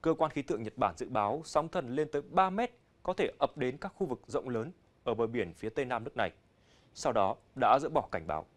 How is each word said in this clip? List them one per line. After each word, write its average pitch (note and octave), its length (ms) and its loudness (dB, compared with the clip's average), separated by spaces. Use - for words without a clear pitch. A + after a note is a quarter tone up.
Cơ D#3+ 120 2
quan D#3 180 0
khí C#3+ 100 -4
tượng A2+ 220 -4
Nhật G#2+ 140 -8
Bản G#2 200 2
dự A#2+ 120 -6
báo A2+ 360 0
sóng D#3 240 0
thần C3 260 -4
lên D3+ 160 0
tới C#3+ 100 -2
ba F#3+ 280 2
mét A3 220 -2
có F#3 100 -2
thể F3+ 260 0
ập - 180 0
đến B2+ 200 -2
các - 180 -8
khu F#3 120 -2
vực B2 200 -4
rộng C3 220 -4
lớn A#2+ 220 -4
ở A#2+ 100 0
bờ A2+ 140 0
biển G#2+ 260 -4
phía A2 160 -8
tây C#3 160 -2
nam A#2+ 180 -4
nước B2 140 -8
này. G2 140 0
Sau C3 200 0
đó G#2 220 4
đã B2+ 260 6
dỡ D#3 80 -4
bỏ D#3 220 0
cảnh E2 160 -4
báo. D#2+ 180 -4